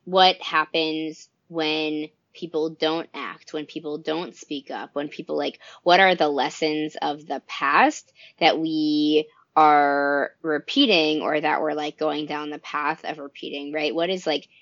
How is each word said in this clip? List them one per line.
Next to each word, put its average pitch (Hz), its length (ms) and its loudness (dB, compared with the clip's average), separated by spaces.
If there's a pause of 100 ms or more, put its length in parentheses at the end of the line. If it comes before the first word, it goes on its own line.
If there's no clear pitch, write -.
what 185 360 4
happens 156 880 -2 (200)
when 156 600 -4 (240)
people 160 380 -4
don't 160 420 -2
act, - 400 -12
when 151 140 -8
people 151 320 -10
don't 160 360 -6
speak - 360 -12
up, 123 240 -12
when 147 140 -6
people, 151 280 -8
like, - 240 -6 (220)
what 180 180 6
are 185 140 6
the 160 140 2
lessons 151 720 -2
of 147 260 -6
the 143 200 -8
past 175 640 2 (260)
that 156 200 4
we 151 680 2 (260)
are 143 800 4 (100)
repeating 156 800 2
or 151 180 0
that 151 220 0
we're, 151 100 -2
like, 151 240 -6
going 151 300 -2
down 147 240 -8
the 147 80 -10
path 147 460 -4
of 151 140 -8
repeating, 143 540 -12
right? 151 220 -2
What 170 160 0
is, 185 160 -4
like, 147 220 -4 (140)